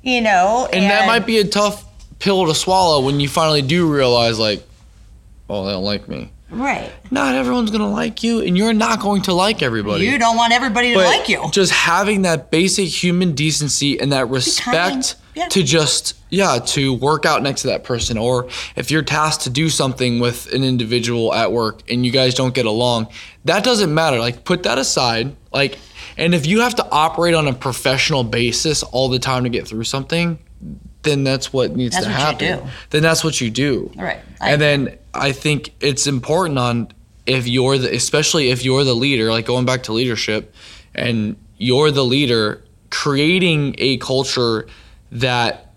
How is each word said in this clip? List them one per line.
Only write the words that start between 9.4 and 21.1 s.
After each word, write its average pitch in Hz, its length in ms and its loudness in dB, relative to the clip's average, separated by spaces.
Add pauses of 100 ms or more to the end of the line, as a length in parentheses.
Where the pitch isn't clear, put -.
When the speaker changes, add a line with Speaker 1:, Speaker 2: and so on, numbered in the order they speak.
Speaker 2:
everybody. 110 440 0
Speaker 1:
You 269 120 0
don't 233 180 2
want 233 160 2
everybody 240 380 2
to 240 60 2
Speaker 2:
But 190 100 6
Speaker 1:
like 285 220 2
you. 160 240 -2
Speaker 2:
just 185 200 4
having 196 500 2
that 165 280 0
basic 185 380 2
human 175 460 0
decency 143 680 0
and 139 120 0
that 131 120 0
Speaker 1:
Be 113 60 -4
kind. - 20 0
Speaker 2:
respect 175 840 0 (220)
Speaker 1:
Yeah. 349 120 -4
Speaker 2:
to 196 140 2
just, 147 520 0 (140)
yeah, 170 300 2
to 135 360 -2
work 147 300 0
out 147 180 2
next 135 200 -4
to 131 60 -2
that - 160 -2
person. 117 340 -4
Or 123 300 0 (260)
if - 160 -6
you're 151 120 2
tasked 151 420 -2
to 131 60 -4
do 156 180 0
something 127 500 0
with 120 340 -2
an 131 120 0
individual 120 680 0